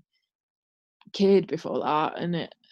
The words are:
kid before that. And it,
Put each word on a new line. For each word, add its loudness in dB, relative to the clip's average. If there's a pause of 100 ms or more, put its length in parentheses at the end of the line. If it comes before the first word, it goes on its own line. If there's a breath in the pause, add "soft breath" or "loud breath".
(1120)
kid 4
before -6
that. -2
And -4
it, -8 (180)